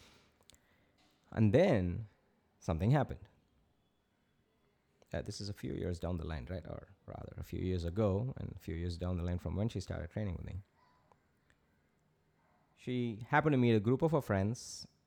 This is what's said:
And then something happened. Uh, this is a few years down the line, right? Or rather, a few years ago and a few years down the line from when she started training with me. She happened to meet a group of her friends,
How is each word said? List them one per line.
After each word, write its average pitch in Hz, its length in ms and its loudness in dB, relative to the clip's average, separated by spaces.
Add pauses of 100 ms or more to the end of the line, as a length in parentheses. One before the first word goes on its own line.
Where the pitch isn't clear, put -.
(1300)
And 107 220 4
then 110 540 4 (520)
something 85 320 0
happened. 143 300 2 (1900)
Uh, - 80 -2
this - 180 -10
is 101 80 -8
a 101 40 -6
few - 220 -8
years 87 260 -4
down 87 160 -2
the 78 100 -6
line, 78 240 -8
right? 90 180 -8
Or - 200 -12 (180)
rather, - 320 -12
a - 60 -8
few 85 160 -6
years 90 240 0
ago 101 560 0
and - 160 -8
a - 20 -14
few 87 160 -8
years 85 220 -4
down 90 200 -4
the 82 60 -2
line 87 160 -2
from 85 160 -6
when 104 140 0
she 107 100 -6
started 78 320 -8
training 101 280 -6
with - 80 -10
me. - 100 -8 (2250)
She 120 520 -4
happened 151 220 6
to 131 60 6
meet 120 160 8
a 107 60 6
group 120 220 2
of 160 80 4
her 156 100 2
friends, 104 680 0 (180)